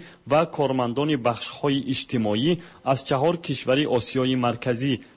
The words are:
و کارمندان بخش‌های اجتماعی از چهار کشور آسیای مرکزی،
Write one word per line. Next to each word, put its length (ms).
و 180
کارمندان 720
بخش‌های 720
اجتماعی 680
از 200
چهار 320
کشور 500
آسیای 480
مرکزی، 640